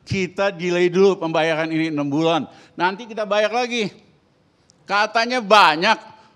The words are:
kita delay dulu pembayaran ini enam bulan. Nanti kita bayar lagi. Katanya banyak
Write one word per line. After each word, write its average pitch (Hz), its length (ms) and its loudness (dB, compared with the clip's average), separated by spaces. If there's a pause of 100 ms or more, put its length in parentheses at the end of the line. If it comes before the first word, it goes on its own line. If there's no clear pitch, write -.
kita 190 480 -4
delay 175 320 -2
dulu 185 320 2
pembayaran 160 480 -2
ini 160 240 -4
enam 147 160 -4
bulan. 156 400 -2 (320)
Nanti 190 320 -4
kita 214 160 -8
bayar 208 240 0
lagi. 240 400 -4 (960)
Katanya 226 560 0
banyak 190 560 4 (380)